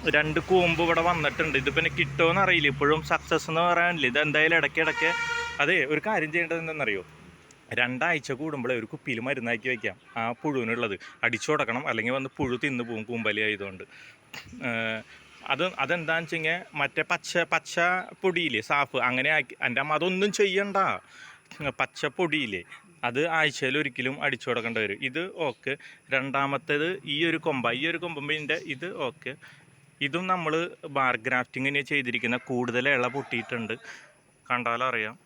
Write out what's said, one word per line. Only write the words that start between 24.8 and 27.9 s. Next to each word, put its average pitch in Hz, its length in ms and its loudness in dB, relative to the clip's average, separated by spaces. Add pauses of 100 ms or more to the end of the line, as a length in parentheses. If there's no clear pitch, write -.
വരും. 101 240 -2
ഇത് 135 140 -4 (260)
ഓക്കെ. 131 260 -4 (400)
രണ്ടാമത്തേത് 139 760 0 (280)
ഈ - 20 -2 (120)
ഒരു 160 160 0
കൊമ്പ, 127 340 2
ഈ - 100 -2
ഒരു 170 140 -2